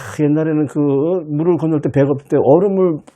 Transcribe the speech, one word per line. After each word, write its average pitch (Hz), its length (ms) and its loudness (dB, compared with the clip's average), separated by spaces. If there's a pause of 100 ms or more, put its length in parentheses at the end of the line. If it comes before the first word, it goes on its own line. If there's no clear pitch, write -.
(200)
옛날에는 151 460 0
그 151 120 -8
물을 151 800 0
건널 156 240 0
때 151 100 -4
배가 139 200 2
없을 139 180 -6
때 151 120 0
얼음을 180 580 2 (180)